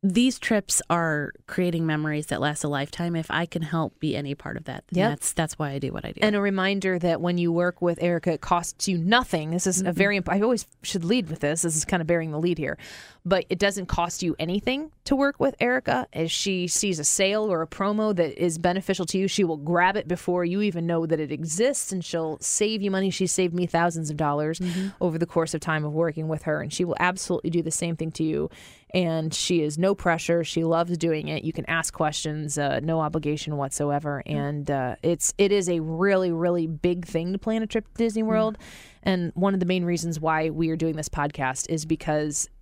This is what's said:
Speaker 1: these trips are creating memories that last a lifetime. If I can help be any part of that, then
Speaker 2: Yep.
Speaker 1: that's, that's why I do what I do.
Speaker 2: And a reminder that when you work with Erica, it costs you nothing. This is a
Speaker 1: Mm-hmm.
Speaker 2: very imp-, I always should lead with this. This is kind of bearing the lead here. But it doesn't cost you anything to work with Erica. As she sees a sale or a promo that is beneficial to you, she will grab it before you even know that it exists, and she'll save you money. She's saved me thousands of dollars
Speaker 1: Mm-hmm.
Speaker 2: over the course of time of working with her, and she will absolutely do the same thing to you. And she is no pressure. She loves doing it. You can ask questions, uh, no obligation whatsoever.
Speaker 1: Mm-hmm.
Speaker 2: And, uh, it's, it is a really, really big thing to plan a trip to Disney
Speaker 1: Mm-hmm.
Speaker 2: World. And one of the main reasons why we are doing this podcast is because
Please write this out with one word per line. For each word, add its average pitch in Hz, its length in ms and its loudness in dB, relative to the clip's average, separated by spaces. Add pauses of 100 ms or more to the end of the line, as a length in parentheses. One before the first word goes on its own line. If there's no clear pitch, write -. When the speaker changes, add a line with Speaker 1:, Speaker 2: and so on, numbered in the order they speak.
Speaker 1:
these 240 320 4
trips - 520 0
are 160 420 0 (160)
creating 170 380 0
memories 151 400 0
that - 160 -2
last 147 240 -2
a - 20 0
lifetime. 143 480 -2
If 160 160 -4
I 170 140 0
can 170 160 -4
help 160 400 -2
be - 160 -2
any 143 180 -6
part 127 220 -10
of 156 80 -10
that, - 260 -10
then 170 80 0
Speaker 2:
Yep. 208 120 6
Speaker 1:
that's, - 220 -4
that's 160 240 -2
why 147 140 -2
I 139 80 -4
do 135 140 -4
what - 100 -6
I - 80 -8
do. - 100 -12
Speaker 2:
And 214 140 4
a 202 60 2
reminder 190 580 0
that 165 220 2
when 175 160 0
you 170 160 2
work 175 280 2
with 170 220 2
Erica, 175 300 2
it - 80 -4
costs - 480 0
you 180 80 2
nothing. 170 540 2
This 175 140 0
is 185 140 2
a 190 60 0
Speaker 1:
Mm-hmm. 180 80 0
Speaker 2:
very 196 240 4
imp-, 185 100 -2
I 196 140 2
always 226 260 2 (140)
should 170 240 -4
lead 196 240 2
with 160 100 -6
this. 156 220 0
This 160 160 0
is 151 80 -2
kind 180 160 0
of 156 60 -4
bearing 160 240 2
the 147 80 -4
lead 170 180 2
here. 143 200 -4 (480)
But 180 240 2
it 185 100 0
doesn't 196 260 0
cost - 360 -2
you 165 180 0
anything 254 520 -2 (140)
to 277 100 4
work 277 240 2
with 269 220 0
Erica. 247 500 0
As 165 180 -2
she 180 380 -2
sees 175 320 0
a 147 60 -2
sale 208 440 2
or 170 120 0
a 160 60 -4
promo 208 460 0
that 170 240 2
is 165 200 0
beneficial 185 480 0
to 190 120 -2
you, 190 120 2
she 202 160 2
will 165 100 0
grab 175 400 2
it 170 140 -4
before 180 340 0
you 180 200 0
even 170 220 0
know 165 200 2
that 156 160 2
it 143 100 -4
exists, 165 640 0
and 180 100 -4
she'll 160 380 -4
save 214 400 0
you 196 100 0
money. 190 180 2
She's 180 220 0
saved 180 220 2
me 180 140 0
thousands 165 420 2
of 151 80 -4
dollars 151 420 0
Speaker 1:
Mm-hmm. 180 300 -2 (100)
Speaker 2:
over 170 180 0
the 165 80 2
course 165 280 0
of 160 80 -2
time 156 240 0
of 151 80 -4
working 156 340 -2
with 156 160 -4
her, 151 180 -2
and 151 120 -8
she 185 100 -2
will 170 160 -2
absolutely 180 520 -2
do 170 100 2
the 160 100 -2
same 170 240 -2
thing 160 160 -6
to - 140 -4
you. 156 240 -2 (440)
And 165 400 0
she - 300 2
is 151 160 -2
no 190 160 4
pressure. 170 480 2
She 165 200 0
loves 170 360 2
doing 156 280 0
it. 151 160 -4
You 160 100 -2
can - 140 -6
ask 165 260 0
questions, 151 640 -2
uh, 135 240 2
no 160 160 2
obligation 151 580 -2
whatsoever. 143 720 -2
Speaker 1:
Mm-hmm. 147 100 -2
Speaker 2:
And, 143 340 -2
uh, 127 300 0
it's, - 380 2
it 202 120 6
is 196 180 2
a 170 100 2
really, 180 520 2
really 170 360 0
big 175 400 0
thing 170 260 -2
to 196 60 -2
plan 226 240 -2
a 220 40 -6
trip 214 200 -2
to - 60 -20 (100)
Disney 220 180 0
Speaker 1:
Mm-hmm. 220 80 0
Speaker 2:
World. 220 280 2 (440)
And 180 320 0
one 196 220 2
of 190 60 2
the 180 40 2
main 180 200 2
reasons 170 340 -2
why 160 320 2
we 160 180 0
are 160 60 0
doing 160 220 0
this 156 120 -6
podcast 143 600 -2
is 156 160 -2
because 151 640 -2 (120)